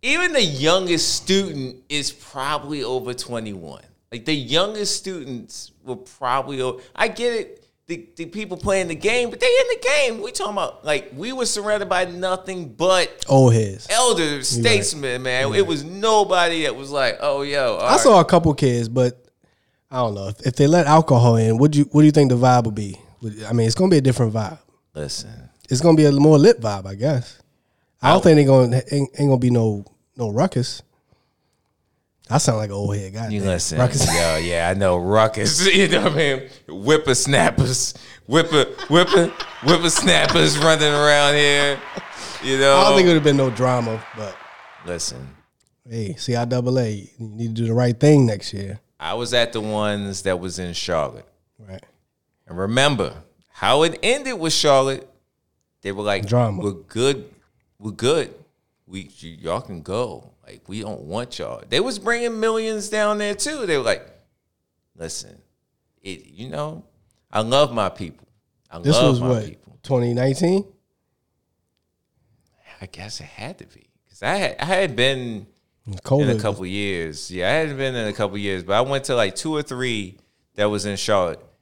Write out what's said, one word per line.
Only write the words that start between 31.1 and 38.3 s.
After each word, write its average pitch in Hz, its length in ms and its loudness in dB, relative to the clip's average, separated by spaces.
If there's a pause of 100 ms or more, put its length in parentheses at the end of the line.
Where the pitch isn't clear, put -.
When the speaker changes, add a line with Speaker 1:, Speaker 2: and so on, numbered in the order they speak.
Speaker 2:
I 139 80 0
sound 113 200 0
like 107 100 -6
an 98 60 -10
old 101 200 -4
head 98 200 -8
guy. 110 160 -10
Speaker 1:
You 104 100 -4
Speaker 2:
man. 98 100 -2
Speaker 1:
listen, 85 280 -2
Speaker 2:
Ruckus. 123 280 2
Speaker 1:
yo, 85 300 0
yeah, 85 320 -2
I 95 100 0
know 92 200 2
ruckus. 104 680 2
<laughs> - 80 4
You 180 140 4
know 170 140 2
what 180 100 0
I 143 40 -2
mean? 139 320 -2 (200)
Whippersnappers, 127 1300 2 (320)
whipper, 156 380 2 (240)